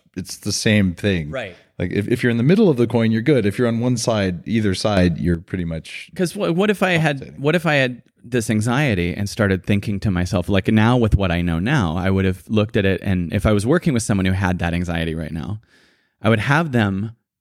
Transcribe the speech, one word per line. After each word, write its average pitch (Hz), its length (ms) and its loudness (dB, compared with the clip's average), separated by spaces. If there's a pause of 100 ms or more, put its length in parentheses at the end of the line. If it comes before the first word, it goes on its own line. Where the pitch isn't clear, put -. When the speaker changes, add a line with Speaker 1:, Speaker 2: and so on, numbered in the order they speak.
(160)
Speaker 1:
it's - 220 -10
the 104 140 -6
same 101 420 2
thing. 90 360 -2
Speaker 2:
Right. 95 240 -10 (240)
Speaker 1:
Like, 92 140 -4
if, 101 160 -2
if 123 140 0
you're 123 80 2
in 117 80 0
the 113 40 0
middle 190 280 4
of 127 80 0
the 120 80 4
coin, 113 260 2
you're 113 80 0
good. 123 240 2
If 101 140 0
you're 120 100 2
on 113 120 -2
one 123 180 0
side, 98 500 0
either 107 260 2
side, 90 440 2
you're 85 220 0
pretty 90 260 -6
much - 500 -10
Speaker 2:
'Cause 175 180 -2
wha-, 190 180 -2
what 196 180 2
if 202 120 -2
I 185 100 2
had, 156 260 2
Speaker 1:
compensating. 123 240 -14
Speaker 2:
what 147 120 4
if 170 120 0
I 151 80 2
had 127 260 0 (280)
this 120 220 0
anxiety 110 640 0
and 98 140 -4
started 95 360 0
thinking 101 360 -2
to 107 100 0
myself, 90 380 0
like, 98 200 0
now 110 280 4
with 113 180 2
what 95 160 -2
I 85 120 0
know 85 180 0
now, 98 360 0
I 92 140 -2
would 95 140 2
have 92 240 -2
looked 107 280 -2
at 101 80 2
it, 95 200 0
and 90 280 -2
if 101 140 0
I 110 60 4
was 101 140 2
working 160 280 0
with 113 80 0
someone 98 240 0
who 92 60 0
had 92 260 0
that 85 160 -2
anxiety 85 400 -4
right 80 160 -8
now, 85 300 -8 (600)
I 110 80 0
would 113 100 2
have 143 320 0
them 104 400 0 (280)